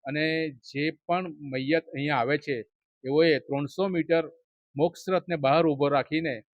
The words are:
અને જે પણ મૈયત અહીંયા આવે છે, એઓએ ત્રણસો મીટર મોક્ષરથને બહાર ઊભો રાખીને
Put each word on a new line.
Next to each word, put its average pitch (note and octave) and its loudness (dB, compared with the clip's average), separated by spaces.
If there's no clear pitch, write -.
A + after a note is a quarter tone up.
અને D#3 -2
જે C#3+ -6
પણ E3+ -6
મૈયત C#3+ -2
અહીંયા C#3+ -2
આવે C3 0
છે, C3+ -6
એઓએ D3 4
ત્રણસો C#3 -4
મીટર E3 0
મોક્ષરથને F3 -2
બહાર D3 4
ઊભો C#3+ 2
રાખીને C#3+ -2